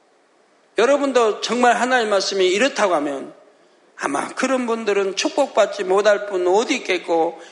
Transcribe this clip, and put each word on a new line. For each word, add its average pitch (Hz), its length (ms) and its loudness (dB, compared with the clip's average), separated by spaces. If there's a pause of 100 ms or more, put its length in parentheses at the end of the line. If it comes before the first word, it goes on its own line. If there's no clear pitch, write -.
(760)
여러분도 247 640 2
정말 240 360 2
하나님 240 340 0
말씀이 190 380 0
이렇다고 202 480 0
하면 143 380 -6 (600)
아마 139 320 -4
그런 254 380 -4
분들은 202 500 -2
축복받지 220 680 0
못할 202 420 2
분 180 220 -2
어디 240 280 2
있겠고 170 640 -2 (120)